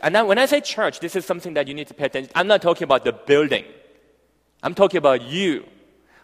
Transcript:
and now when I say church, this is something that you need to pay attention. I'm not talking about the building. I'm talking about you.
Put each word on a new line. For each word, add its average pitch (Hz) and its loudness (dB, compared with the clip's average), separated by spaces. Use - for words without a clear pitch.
and 156 0
now 220 2
when 202 2
I 262 2
say 285 0
church, 214 -4
this 170 -10
is 185 -4
something 175 -8
that 143 -2
you 139 -12
need 147 -12
to - -20
pay 143 -4
attention. 135 -6
I'm 175 2
not 202 4
talking 170 0
about 135 2
the 120 0
building. 143 2
I'm 170 -6
talking 185 4
about 135 4
you. 151 -2